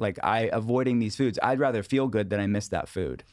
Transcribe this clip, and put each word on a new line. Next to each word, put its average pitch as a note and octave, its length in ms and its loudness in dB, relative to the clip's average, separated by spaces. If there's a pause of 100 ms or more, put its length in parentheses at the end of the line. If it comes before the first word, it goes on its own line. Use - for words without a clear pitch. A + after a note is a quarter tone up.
like, G2+ 240 -2
I, A2 280 2
avoiding A#2+ 460 2
these A2 160 0
foods, B2+ 260 0
I'd C3 200 2
rather A#2+ 240 0
feel C3+ 240 0
good G#2 220 0
than G2+ 100 0
I G2 80 0
miss G2+ 200 0
that - 200 -4
food. D2+ 340 -6 (100)